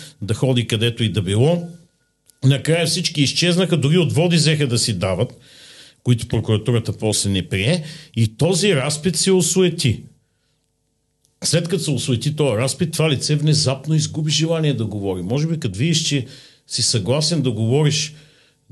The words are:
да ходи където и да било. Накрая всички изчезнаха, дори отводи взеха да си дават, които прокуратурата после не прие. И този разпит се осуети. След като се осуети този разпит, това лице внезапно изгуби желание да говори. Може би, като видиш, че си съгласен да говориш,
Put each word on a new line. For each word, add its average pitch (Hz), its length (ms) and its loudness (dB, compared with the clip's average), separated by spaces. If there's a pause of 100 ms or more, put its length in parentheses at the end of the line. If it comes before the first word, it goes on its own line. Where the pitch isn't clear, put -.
(220)
да 104 120 -2
ходи 123 320 0
където 117 380 -2
и 104 80 0
да 98 100 0
било. 139 460 0 (760)
Накрая 147 420 2
всички 165 360 -2
изчезнаха, 175 540 2
дори 143 220 2
отводи 170 380 2
взеха 151 300 2
да 117 120 0
си 110 200 -2
дават, 95 360 -2 (680)
които 120 240 0
прокуратурата 110 640 0
после 104 380 -2
не 95 180 -2
прие. 135 360 -2 (320)
И 113 200 0
този 185 400 2
разпит 147 400 -2
се 190 160 2
осуети. 175 720 2 (1400)
След 170 240 0
като 190 160 -2
се 156 60 -2
осуети 131 460 -2
този 135 200 0
разпит, 135 360 -2
това 160 180 0
лице 143 260 0
внезапно 151 580 0
изгуби 156 360 -2
желание 156 440 0
да 113 120 -2
говори. 98 360 -4
Може 135 240 -2
би, 160 140 -4
като 95 180 -6
видиш, 156 240 0
че 143 240 -2 (400)
си - 160 -6
съгласен 135 600 0
да 127 80 0
говориш, 120 640 0 (580)